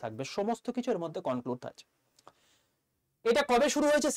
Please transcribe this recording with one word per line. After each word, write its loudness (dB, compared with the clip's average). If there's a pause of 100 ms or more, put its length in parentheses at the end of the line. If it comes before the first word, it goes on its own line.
থাকবে, -6 (120)
সমস্ত -2 (100)
কিছু -4
এর -2
মধ্যে -6
কনক্লুড -2 (100)
আছে। -20 (1400)
এটা 4 (100)
কবে 4
শুরু 2
হয়েছে 4